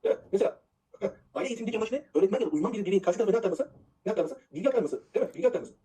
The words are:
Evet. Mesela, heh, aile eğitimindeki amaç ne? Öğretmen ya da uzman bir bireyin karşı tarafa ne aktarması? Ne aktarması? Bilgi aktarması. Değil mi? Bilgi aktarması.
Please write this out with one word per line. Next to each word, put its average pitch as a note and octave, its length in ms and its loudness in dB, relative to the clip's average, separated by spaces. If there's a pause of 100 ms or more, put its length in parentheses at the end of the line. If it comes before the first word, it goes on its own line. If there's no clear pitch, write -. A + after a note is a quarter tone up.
Evet. - 140 2 (140)
Mesela, - 300 0 (380)
heh, F#3+ 80 -2 (260)
aile C4+ 140 -2
eğitimindeki A3+ 300 -4
amaç A3 140 -2
ne? C#4+ 120 -4 (100)
Öğretmen G3 260 2
ya A#3 60 0
da - 40 -4
uzman - 220 0
bir G#3 120 -2
bireyin F#3+ 180 2
karşı - 160 0
tarafa A#3 140 2
ne A#3 40 4
aktarması? G#3+ 340 0 (360)
Ne G#3 60 0
aktarması? - 280 -4 (140)
Bilgi F#3+ 140 0
aktarması. A#3 340 0 (120)
Değil C4 120 2
mi? - 80 -12
Bilgi G3+ 120 0
aktarması. - 260 0 (120)